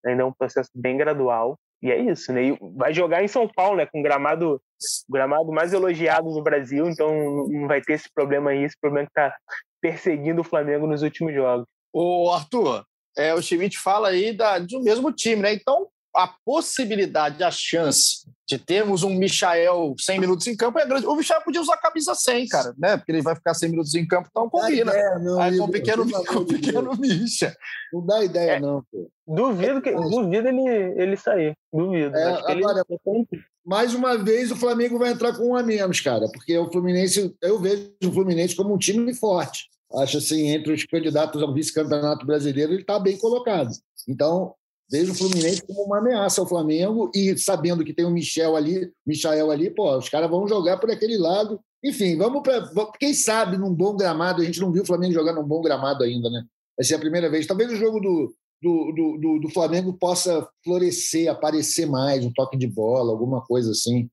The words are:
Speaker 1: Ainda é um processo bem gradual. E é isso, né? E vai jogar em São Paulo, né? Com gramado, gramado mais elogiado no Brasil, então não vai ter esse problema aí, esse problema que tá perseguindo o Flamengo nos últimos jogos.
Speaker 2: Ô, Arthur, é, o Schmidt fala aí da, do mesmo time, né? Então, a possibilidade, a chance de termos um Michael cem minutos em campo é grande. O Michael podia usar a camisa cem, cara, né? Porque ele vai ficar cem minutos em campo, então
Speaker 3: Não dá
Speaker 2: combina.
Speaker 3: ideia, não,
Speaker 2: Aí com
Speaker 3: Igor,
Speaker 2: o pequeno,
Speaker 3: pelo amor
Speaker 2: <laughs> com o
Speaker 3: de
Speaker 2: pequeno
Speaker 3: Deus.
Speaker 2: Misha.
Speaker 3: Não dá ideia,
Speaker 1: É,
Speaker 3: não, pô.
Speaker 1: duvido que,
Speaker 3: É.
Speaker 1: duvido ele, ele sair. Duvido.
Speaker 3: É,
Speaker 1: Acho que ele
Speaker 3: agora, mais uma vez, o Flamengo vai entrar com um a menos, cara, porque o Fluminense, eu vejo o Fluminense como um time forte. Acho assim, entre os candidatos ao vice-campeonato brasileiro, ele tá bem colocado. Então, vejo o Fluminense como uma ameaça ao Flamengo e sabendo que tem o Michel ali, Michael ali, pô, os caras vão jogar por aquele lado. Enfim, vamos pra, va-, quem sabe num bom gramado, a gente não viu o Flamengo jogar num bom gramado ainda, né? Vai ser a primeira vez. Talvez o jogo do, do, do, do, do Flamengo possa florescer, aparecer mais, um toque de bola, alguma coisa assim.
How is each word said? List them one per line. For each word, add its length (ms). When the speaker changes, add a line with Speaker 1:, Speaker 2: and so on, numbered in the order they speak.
Speaker 1:
Ainda 180
é 20
um 80
processo 420
bem 220
gradual. 600
E 80
é 80
isso, 340
né? 120
E 140
vai 180
jogar 280
em 60
São 200
Paulo, 280
né? 100
Com 140
gramado, 600
gramado 420
mais 220
elogiado 560
no 120
Brasil, 460
então 240
não 200
vai 140
ter 120
esse 200
problema 360
aí, 140
esse 160
problema 260
que 60
tá 220
perseguindo 600
o 40
Flamengo 420
nos 160
últimos 320
jogos. 320
Speaker 2:
Ô, 380
Arthur, 540
é, 180
o 80
Schmidt 360
fala 300
aí 240
da, 260
do 240
mesmo 300
time, 300
né? 100
Então, 360
a 180
possibilidade, 1000
a 60
chance 760
de 100
termos 440
um 120
Michael 840
cem 200
minutos 280
em 100
campo 220
é 80
grande. 200
O 80
Michael 280
podia 180
usar 140
a 60
camisa 340
cem, 340
cara, 300
né? 180
Porque 160
ele 100
vai 120
ficar 200
cem 160
minutos 240
em 120
campo, 240
então 140
Speaker 3:
Não 60
dá 60
Speaker 2:
combina. 260
Speaker 3:
ideia, 260
não, 220
Speaker 2:
Aí 100
com 60
Speaker 3:
Igor, 120
Speaker 2:
o 40
pequeno, 340
Speaker 3:
pelo 100
amor 100
Speaker 2:
<laughs> 60
com 80
o 60
Speaker 3:
de 80
Speaker 2:
pequeno 420
Speaker 3:
Deus. 20
Speaker 2:
Misha. 580
Speaker 3:
Não 140
dá 180
ideia, 280
Speaker 1:
É, 80
Speaker 3:
não, 300
pô. 200
Speaker 1:
duvido 560
que, 80
Speaker 3:
É. 40
Speaker 1:
duvido 540
ele, 200
ele 160
sair. 380
Duvido. 440
Speaker 3:
É, 160
Speaker 1:
Acho 140
que 60
ele 120
Speaker 3:
agora, 200
mais 300
uma 220
vez, 340
o 60
Flamengo 420
vai 140
entrar 240
com 140
um 60
a 60
menos, 380
cara, 320
porque 240
o 140
Fluminense, 720
eu 160
vejo 340
o 80
Fluminense 440
como 180
um 40
time 360
forte. 540
Acho 200
assim, 300
entre 240
os 120
candidatos 580
ao 100
vice-campeonato 720
brasileiro, 480
ele 120
tá 140
bem 200
colocado. 520
Então, 460
vejo 220
o 40
Fluminense 500
como 160
uma 160
ameaça 420
ao 60
Flamengo 680
e 240
sabendo 460
que 100
tem 100
o 60
Michel 460
ali, 360
Michael 460
ali, 200
pô, 260
os 120
caras 220
vão 160
jogar 320
por 120
aquele 280
lado. 420
Enfim, 320
vamos 260
pra, 180
va-, 380
quem 160
sabe 420
num 180
bom 220
gramado, 460
a 20
gente 160
não 120
viu 100
o 40
Flamengo 280
jogar 180
num 140
bom 140
gramado 440
ainda, 260
né? 120
Vai 80
ser 120
a 40
primeira 300
vez. 160
Talvez 260
o 40
jogo 240
do, 340
do, 320
do, 260
do, 240
do 80
Flamengo 460
possa 500
florescer, 640
aparecer 560
mais, 380
um 80
toque 240
de 100
bola, 460
alguma 320
coisa 260
assim. 420